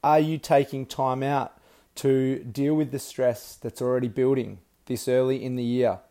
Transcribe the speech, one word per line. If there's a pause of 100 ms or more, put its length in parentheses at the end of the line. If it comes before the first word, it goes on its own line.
Are
you
taking
time
out (360)
to
deal
with
the
stress
that's
already
building (260)
this
early
in
the
year? (120)